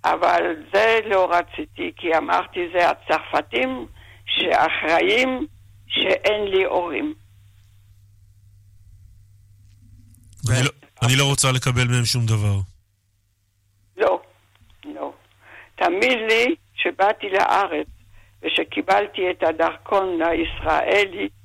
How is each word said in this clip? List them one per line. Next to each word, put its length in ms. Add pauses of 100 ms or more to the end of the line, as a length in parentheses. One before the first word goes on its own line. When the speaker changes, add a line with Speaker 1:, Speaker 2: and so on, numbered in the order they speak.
Speaker 1:
אבל 500 (180)
זה 320
לא 260
רציתי, 640
כי 220
אמרתי, 420 (140)
"זה 160
הצרפתים 1000 (380)
שאחראים 1200 (400)
שאין 580
לי 180
הורים." 500 (3250)
Speaker 2:
אני 140
לא, 60 (320)
אני 140
לא 140
רוצה 220
לקבל 360
מהם 180
שום 200
דבר. 340 (1400)
Speaker 1:
לא, 240 (640)
לא. 280 (640)
תאמין 520
לי, 280 (200)
שבאתי 540
לארץ 580 (540)
ושקיבלתי 880
את 120
הדרכון 800
הישראלי 1080 (160)